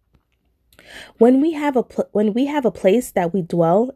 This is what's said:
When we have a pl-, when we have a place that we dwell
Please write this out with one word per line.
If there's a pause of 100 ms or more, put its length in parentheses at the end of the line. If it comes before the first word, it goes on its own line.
(1200)
When
we
have
a
pl-,
when
we
have
a
place
that
we
dwell